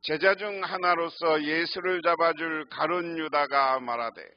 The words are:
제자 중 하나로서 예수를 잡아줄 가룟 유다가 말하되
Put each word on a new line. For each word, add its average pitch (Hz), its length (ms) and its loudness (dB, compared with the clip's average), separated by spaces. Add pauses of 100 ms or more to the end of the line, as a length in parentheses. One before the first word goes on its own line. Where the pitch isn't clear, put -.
제자 156 320 2
중 196 300 -6
하나로서 170 800 0
예수를 170 580 -2
잡아줄 160 680 0
가룟 170 500 -2
유다가 143 600 2
말하되 117 580 -6